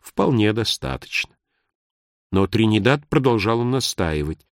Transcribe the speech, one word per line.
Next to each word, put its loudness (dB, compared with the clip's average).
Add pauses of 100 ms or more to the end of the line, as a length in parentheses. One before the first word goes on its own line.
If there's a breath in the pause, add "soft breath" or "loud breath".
вполне 0
достаточно. -6 (960)
Но 2
Тринидад 2
продолжала 0
настаивать. -4